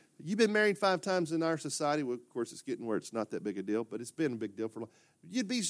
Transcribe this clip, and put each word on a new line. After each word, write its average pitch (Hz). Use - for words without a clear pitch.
you've 165
been 214
married 208
five 185
times 180
in 165
our 165
society. 151
Well, 123
of -
course, 117
it's -
getting 120
where 110
it's -
not 110
that 107
big 98
a 95
deal, 107
but 110
it's 120
been 151
a -
big 107
deal 110
for 110
a -
long. 113
You'd 202
be, 240